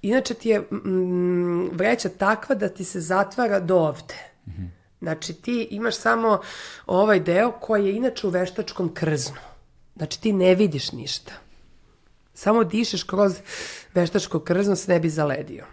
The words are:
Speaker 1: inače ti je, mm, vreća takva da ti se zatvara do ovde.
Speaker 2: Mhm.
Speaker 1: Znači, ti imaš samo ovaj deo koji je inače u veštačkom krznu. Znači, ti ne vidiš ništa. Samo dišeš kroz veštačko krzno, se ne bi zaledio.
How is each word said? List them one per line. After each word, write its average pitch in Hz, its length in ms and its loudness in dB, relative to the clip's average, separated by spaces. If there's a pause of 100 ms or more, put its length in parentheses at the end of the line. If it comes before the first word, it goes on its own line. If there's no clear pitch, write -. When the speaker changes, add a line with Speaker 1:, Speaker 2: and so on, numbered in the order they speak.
Speaker 1:
inače 247 320 0
ti - 140 -6
je, 208 120 4
mm, - 80 -10 (1000)
vreća 190 400 0
takva 214 460 -2
da 202 140 -2
ti 185 160 -8
se 180 160 -6
zatvara 196 600 0
do 180 160 2
ovde. 156 380 0 (320)
Speaker 2:
Mhm. 92 180 -10 (340)
Speaker 1:
Znači, 160 360 -6
ti 240 300 -4
imaš 226 320 -4
samo 226 440 2 (460)
ovaj 190 340 4
deo 185 320 2
koji 208 340 0
je 196 80 0
inače 240 320 -2
u 185 40 2
veštačkom 180 600 -2
krznu. 151 460 -2 (600)
Znači, - 240 -8
ti 214 120 2
ne 185 220 6
vidiš 175 380 2
ništa. - 400 -10 (1040)
Samo 220 300 2
dišeš 202 380 -2
kroz 190 380 0 (540)
veštačko 175 460 0
krzno, 190 360 0
se 190 120 -6
ne 175 120 4
bi 160 100 0
zaledio. 151 600 -4